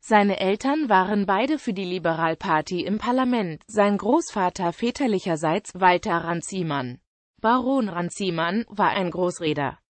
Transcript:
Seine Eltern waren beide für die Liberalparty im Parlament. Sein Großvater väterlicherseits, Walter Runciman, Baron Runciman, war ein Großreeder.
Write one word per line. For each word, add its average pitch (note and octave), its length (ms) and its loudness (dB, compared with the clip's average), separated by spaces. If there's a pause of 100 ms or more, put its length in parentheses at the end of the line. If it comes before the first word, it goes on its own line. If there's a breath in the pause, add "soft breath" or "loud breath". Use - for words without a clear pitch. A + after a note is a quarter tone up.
Seine G3+ 400 4
Eltern C4 480 0
waren G3+ 380 2
beide A#3+ 320 0
für G#3+ 160 -4
die F#3+ 100 -4
Liberalparty E3 960 0
im G3+ 140 -2
Parlament. A#3+ 680 0
Sein G3+ 320 2
Großvater G3 720 0
väterlicherseits, F#3+ 1000 -2
Walter F3+ 500 2
Runciman, D#3+ 720 -4 (440)
Baron B3 480 2
Runciman, F3 800 -2
war G3 240 0
ein F#3 180 -2
Großreeder. D#3 680 -2 (120)